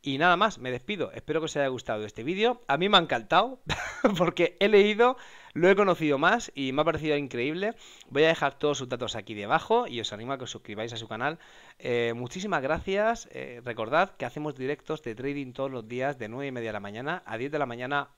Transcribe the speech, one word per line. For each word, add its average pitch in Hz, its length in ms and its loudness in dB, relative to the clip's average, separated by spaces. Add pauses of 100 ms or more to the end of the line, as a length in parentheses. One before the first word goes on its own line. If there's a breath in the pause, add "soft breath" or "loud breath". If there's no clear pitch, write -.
Y 135 160 -4
nada 170 200 6
más, 202 220 0
me 127 120 -6
despido. 127 420 -4
Espero 151 260 -4
que 160 60 -4
os 151 120 -6
haya 139 100 2
gustado 113 380 -4
este 107 180 -12
vídeo. 214 440 0
A 139 100 2
mí 180 120 0
me 202 80 6
ha 175 40 8
encantado, 165 680 2
<laughs> - 500 0
porque 170 420 2
he 202 80 4
leído, 208 500 6 (360 loud breath)
lo 175 160 6
he 202 60 10
conocido 160 420 4
más 196 360 2
y 135 180 -4
me 143 100 0
ha 156 40 4
parecido 156 320 0
increíble. 147 560 -2 (360 loud breath)
Voy 139 140 4
a 160 40 8
dejar 156 320 2
todos 147 180 2
sus 127 120 -8
datos 123 260 -6
aquí 110 180 -10
debajo 160 540 0
y 120 120 -8
os 107 140 -6
animo 117 200 -8
a 135 40 -6
que 127 60 -10
os 113 80 -12
suscribáis 110 420 -8
a 117 40 -10
su 113 100 -10
canal. 127 320 -4 (400 loud breath)
Eh, 120 360 0
muchísimas 160 460 -4
gracias. 196 720 -2
Eh, 131 320 -12
recordad 123 540 0
que 131 80 -6
hacemos 151 300 -6
directos 143 460 -6
de 113 140 -8
trading 135 380 -6
todos 135 180 -4
los 117 160 -10
días 131 320 -4
de 107 100 -8
nueve 139 180 -8
y 135 40 -8
media 117 180 -6
de 104 40 -6
la 104 60 -4
mañana 117 460 -8
a 113 120 -8
diez 135 140 -6
de 151 80 -4
la 143 60 0
mañana 127 520 -4